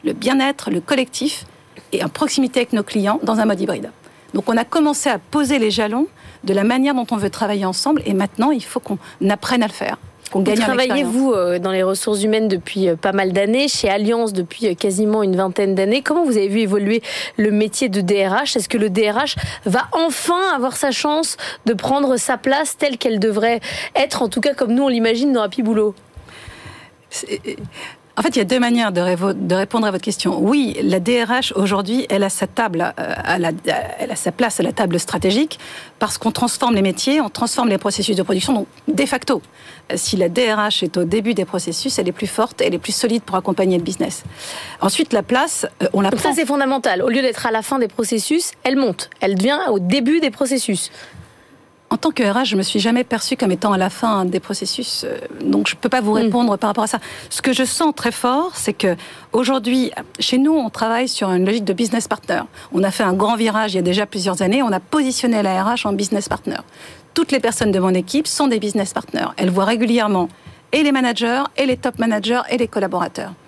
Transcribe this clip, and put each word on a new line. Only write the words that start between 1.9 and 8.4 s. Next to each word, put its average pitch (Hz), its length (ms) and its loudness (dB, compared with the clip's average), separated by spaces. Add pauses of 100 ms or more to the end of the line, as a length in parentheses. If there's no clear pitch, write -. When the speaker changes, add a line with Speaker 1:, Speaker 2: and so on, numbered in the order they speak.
Speaker 1:
et - 120 -2
en 147 60 -2
proximité - 520 0
avec 240 100 -2
nos 208 120 0
clients 208 400 0
dans 226 160 2
un 214 60 2
mode 202 140 2
hybride. 110 320 -4 (420)
Donc - 140 -2
on 233 80 2
a 226 80 2
commencé 294 460 2
à 202 100 0
poser 277 400 0
les 214 120 2
jalons 226 360 0 (380)
de 196 80 2
la 196 100 2
manière 262 320 2
dont 240 160 -2
on 226 60 0
veut 202 120 0
travailler 202 360 -2
ensemble 269 400 0
et 202 80 0
maintenant 202 380 2